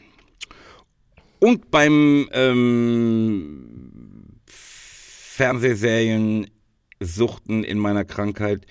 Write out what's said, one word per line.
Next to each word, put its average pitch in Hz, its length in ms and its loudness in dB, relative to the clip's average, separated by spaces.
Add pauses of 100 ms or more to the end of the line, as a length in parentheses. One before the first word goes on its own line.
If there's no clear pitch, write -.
(1400)
und 226 320 2
beim, 147 600 4
ähm, 110 2000 -2 (160)
Fernsehserien 113 2000 -4 (540)
Suchten 107 600 -4
in 104 160 -6
meiner 101 260 -2
Krankheit 104 640 -6